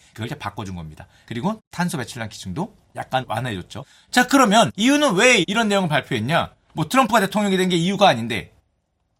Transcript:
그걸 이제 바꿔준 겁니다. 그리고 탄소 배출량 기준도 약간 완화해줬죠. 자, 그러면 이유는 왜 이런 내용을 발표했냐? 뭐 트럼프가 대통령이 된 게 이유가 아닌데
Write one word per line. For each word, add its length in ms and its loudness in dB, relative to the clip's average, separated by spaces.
그걸 140 -10
이제 100 -10
바꿔준 400 -12
겁니다. 320 -16
그리고 340 -6
탄소 260 -4
배출량 300 -8
기준도 480 -10
약간 320 -4
완화해줬죠. 580 -8
자, 160 2
그러면 480 4
이유는 380 2
왜 340 4
이런 200 0
내용을 200 2
발표했냐? 680 -2
뭐 140 -4
트럼프가 300 2
대통령이 380 0
된 120 2
게 80 0
이유가 320 2
아닌데 440 -2